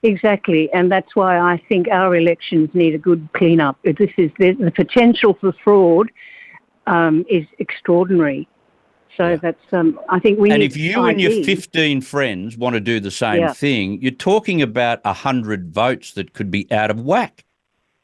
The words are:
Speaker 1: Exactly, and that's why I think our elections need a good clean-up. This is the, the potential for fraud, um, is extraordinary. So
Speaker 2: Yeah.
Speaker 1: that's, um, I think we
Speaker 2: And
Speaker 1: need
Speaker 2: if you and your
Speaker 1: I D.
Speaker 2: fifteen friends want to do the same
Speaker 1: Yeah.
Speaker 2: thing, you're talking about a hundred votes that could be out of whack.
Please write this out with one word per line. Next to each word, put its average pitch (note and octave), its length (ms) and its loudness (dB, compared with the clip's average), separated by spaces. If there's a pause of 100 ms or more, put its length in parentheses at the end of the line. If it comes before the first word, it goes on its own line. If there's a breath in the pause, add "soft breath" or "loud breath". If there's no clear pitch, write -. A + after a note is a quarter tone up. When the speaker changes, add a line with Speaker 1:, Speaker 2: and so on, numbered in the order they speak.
Speaker 1:
Exactly, G3 680 0
and F3+ 180 2
that's F#3+ 240 -2
why F#3 240 2
I F3 200 0 (100)
think F#3 200 0
our F#3 280 2
elections E3 560 0
need E3 220 2
a D#3+ 40 -6
good E3 360 -2
clean-up. E3 480 2
This F#3+ 340 0
is E3 220 2
the, F#3 140 4
the F#3+ 180 0
potential A3+ 680 2
for F#3+ 140 0 (100)
fraud, G3 480 4 (760 loud breath)
um, E3 420 0
is F3 160 0 (140)
extraordinary. E3+ 920 -2 (680)
So F3 140 0
Speaker 2:
Yeah. F3 60 0
Speaker 1:
that's, - 360 -8
um, E3+ 360 0
I F#3 100 0
think G#3 200 2
we G#3 120 4
Speaker 2:
And G#3+ 100 2
Speaker 1:
need G#3 100 2
Speaker 2:
if C3 60 -12
you F#3 280 -2
and A3 160 0
your G#3 120 2
Speaker 1:
I - 20 0
D. G3 100 -2
Speaker 2:
fifteen D3+ 560 -2
friends A#2 560 -6
want A#2+ 180 -2
to A2+ 60 0
do A2+ 200 -2
the G2 100 -8
same A2 300 -2
Speaker 1:
Yeah. D#3+ 120 -2
Speaker 2:
thing, G#2 480 -4
you're C3 120 -4
talking F#3+ 500 -2
about A#2+ 420 -2
a G2+ 80 -2
hundred G#2 600 -6
votes A#2+ 400 -2
that F#2+ 180 -10
could G#2 180 -10
be F#2+ 220 -4
out G#2+ 180 0
of G#2+ 100 -6
whack. F#3 440 -4 (600)